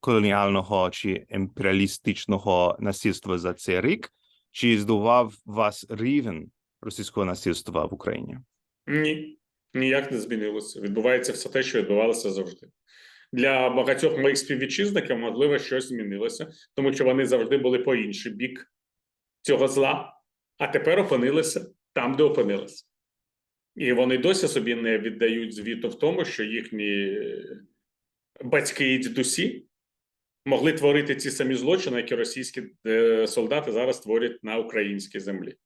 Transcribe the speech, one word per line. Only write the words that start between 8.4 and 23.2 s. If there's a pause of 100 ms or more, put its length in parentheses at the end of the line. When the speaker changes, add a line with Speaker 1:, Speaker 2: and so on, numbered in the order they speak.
Speaker 2:
Ні, (360)
ніяк
не
змінилося.
Відбувається
все
те,
що
відбувалося
завжди. (680)
Для
багатьох
моїх
співвітчизників,
можливо,
щось
змінилося, (220)
тому
що
вони
завжди
були
по
інший
бік (680)
цього
зла, (460)
а
тепер
опинилися (260)
там,
де
опинилися. (920)